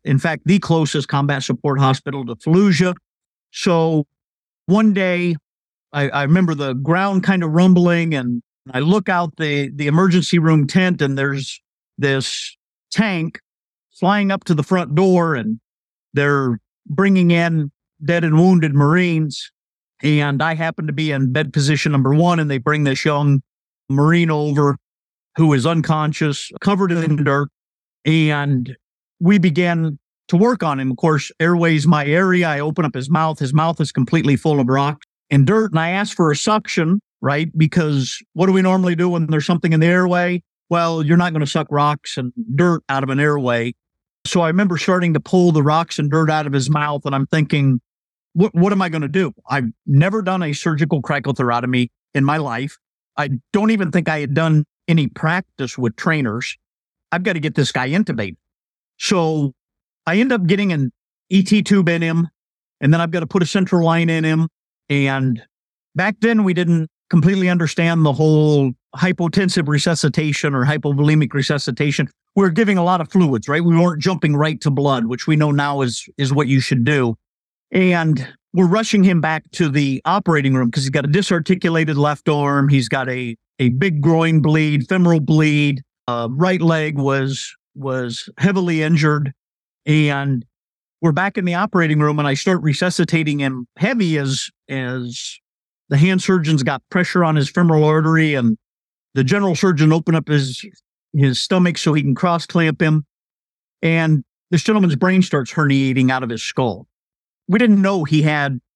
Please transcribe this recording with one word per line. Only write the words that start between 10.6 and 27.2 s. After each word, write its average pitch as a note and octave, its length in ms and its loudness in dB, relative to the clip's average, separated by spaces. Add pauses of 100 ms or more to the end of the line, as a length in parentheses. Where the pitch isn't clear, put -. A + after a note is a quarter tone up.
tent, F3+ 340 0
and C#3 160 -2
there's C#3 440 -6 (360)
this C3+ 600 -4 (340)
tank F3+ 480 -4 (540)
flying G3+ 380 0
up G3 120 -4
to F3 100 -2
the D3 100 0
front E3 320 -2
door, F3 380 2
and A2+ 260 -4 (540)
they're C#3 460 0 (280)
bringing F#3 440 2
in E3 400 0 (320)
dead E3+ 220 0
and D#3 120 2
wounded E3 380 4
Marines. D#3 760 0 (520)
And D3 400 0
I E3 100 -2
happen D#3+ 340 -6
to D3 60 -6
be D#3 180 -4
in C3+ 200 -2
bed D3+ 220 -4
position D3+ 400 0
number C3+ 200 2
one, E3+ 260 2
and D3 120 -2
they C3+ 80 -2
bring D3+ 240 -2
this C3+ 220 -2
young C#3+ 360 2 (480)
Marine D#3+ 400 2
over D3 480 0 (600)
who D#3 160 4
is B2+ 120 0
unconscious, D#3 920 -2
covered G3 320 0
in D#3 320 -2